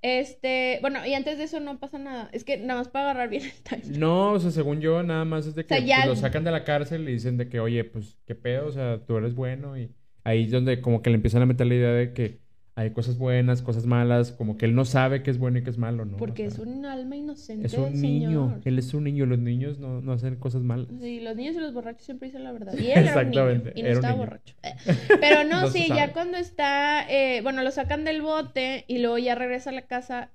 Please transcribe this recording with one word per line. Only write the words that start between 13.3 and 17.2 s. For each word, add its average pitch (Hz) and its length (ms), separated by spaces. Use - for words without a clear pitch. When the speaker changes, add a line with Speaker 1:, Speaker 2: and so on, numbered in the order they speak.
Speaker 2:
cosas 117 240
malas, 120 440
como 107 260
que - 80
él 113 100
no 131 100
sabe 131 380
qué 139 80
es 123 80
bueno 123 200
y 123 40
qué 127 80
es 117 80
malo, 117 260
¿no? 101 120
Speaker 1:
Porque 214 300
Speaker 2:
O 202 40
sea, - 20
Speaker 1:
es - 60
un 254 260
alma 262 300
inocente 294 500